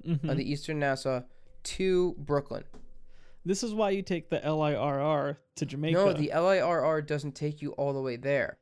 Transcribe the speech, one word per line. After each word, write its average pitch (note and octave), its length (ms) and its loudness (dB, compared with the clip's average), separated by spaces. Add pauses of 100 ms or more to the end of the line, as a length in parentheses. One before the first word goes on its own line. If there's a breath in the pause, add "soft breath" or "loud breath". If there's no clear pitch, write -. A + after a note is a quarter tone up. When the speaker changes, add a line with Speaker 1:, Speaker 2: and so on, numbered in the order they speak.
Speaker 1:
Mm-hmm. E3 220 0
Speaker 2:
on C3+ 80 2
the C3+ 140 0
eastern D3 280 -4
Nassau, C3+ 420 0 (420 soft breath)
to F3+ 540 2
Brooklyn. C#3+ 460 -2 (840 soft breath)
Speaker 1:
This F#3+ 180 0
is A3+ 100 -2
why G#3+ 180 4
you G3 100 0
take F#3 280 -4
the - 140 -2
L D#3 180 2
I D3+ 120 4
R C#3 280 0
R D3 360 2 (200)
to D#3 80 -2
Jamaica. D#3+ 320 0
Speaker 2:
No, F#3+ 160 6
the D3+ 180 0
L E3 160 4
I F#3+ 120 6
R E3 240 2
R D#3 180 2
doesn't D3 340 -4
take D3 260 -4
you D3 120 -4
all C#3 200 0
the C3+ 80 -2
way C3 140 -2
there. B2+ 460 0